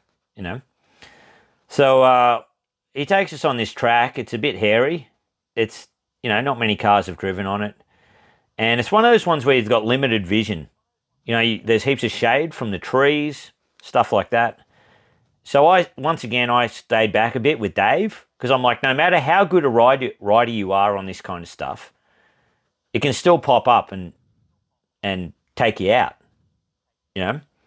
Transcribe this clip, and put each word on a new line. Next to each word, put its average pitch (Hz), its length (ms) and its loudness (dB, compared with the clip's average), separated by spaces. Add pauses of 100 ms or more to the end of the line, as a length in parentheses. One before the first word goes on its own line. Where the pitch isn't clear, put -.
(360)
you 101 80 -16
know?" 104 160 -10 (1040)
So, 135 380 4
uh, 123 380 4 (520)
he 143 120 -8
takes 196 260 0
us 147 120 -8
on 139 120 0
this 113 160 -6
track. 120 480 0
It's 110 140 -12
a 117 40 -6
bit 113 180 -4
hairy. 117 520 0 (480)
It's, - 320 -4 (340)
you 123 80 -6
know, 107 100 0
not 131 200 -4
many 107 160 0
cars 101 300 2
have 90 100 -12
driven 95 280 -6
on 101 180 -4
it. 104 120 -8 (840)
And 117 220 0
it's 120 140 -4
one 214 120 4
of 240 60 4
those 226 160 2
ones 156 180 -2
where 135 120 4
you've 110 120 0
got 110 160 0
limited 120 400 0
vision. 101 440 -4 (560)
You 117 100 -4
know, 117 60 0
you, 113 240 -2
there's 110 180 2
heaps 135 220 -2
of 110 80 -4
shade 139 420 -2
from 113 160 -8
the 95 80 -6
trees, 147 720 -2 (320)
stuff - 300 -2
like 101 180 -2
that. 117 300 -2 (840)
So 143 240 2
I, 180 300 4
once 151 260 -4
again, 123 260 -2
I 120 200 2
stayed 113 420 -2
back 113 240 0
a 127 60 -4
bit 139 180 0
with 101 160 -6
Dave 143 500 0 (140)
'cause 127 140 -2
I'm 127 100 2
like, 120 220 0
"No 131 100 0
matter 170 240 2
how 165 260 2
good 170 200 2
a 139 40 2
rider, 120 420 4 (100)
rider 117 320 2
you 101 180 -4
are 101 260 2
on 95 100 -8
this 95 140 -12
kind 87 220 -10
of 82 60 -16
stuff, - 440 -12 (1000)
it 113 100 -4
can 143 100 -2
still 175 260 2
pop 127 280 0
up 117 240 2
and, 92 220 -14 (880)
and 92 300 -6 (240)
take 113 240 0
you 95 120 0
out," 117 220 0 (1000)
you 95 80 -6
know? 123 160 -4 (260)